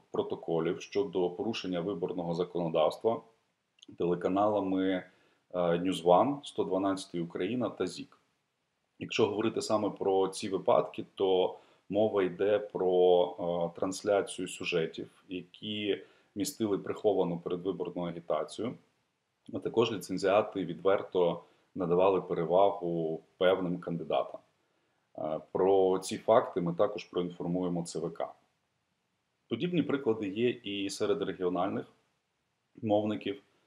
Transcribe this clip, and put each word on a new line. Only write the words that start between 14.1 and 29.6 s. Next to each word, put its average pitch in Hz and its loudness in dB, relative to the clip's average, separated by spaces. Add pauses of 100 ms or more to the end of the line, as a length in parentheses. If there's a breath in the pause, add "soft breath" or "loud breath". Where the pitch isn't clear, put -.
сюжетів, 87 -4 (200)
які 104 -6 (360 soft breath)
містили 101 -2
приховану 92 0
передвиборну 87 -6
агітацію, 82 -4 (800)
а - -6
також 110 0
ліцензіати 95 0
відверто 87 0 (320 soft breath)
надавали 92 4
перевагу 85 2 (180)
певним 90 2
кандидатам. 78 -4 (800)
Е, 78 -6 (120)
про 95 4
ці 104 -6
факти 110 4
ми 85 0
також - 0
проінформуємо 87 -4
Ц 82 -8
В 82 -6
К. - -6 (1200)
Подібні 165 0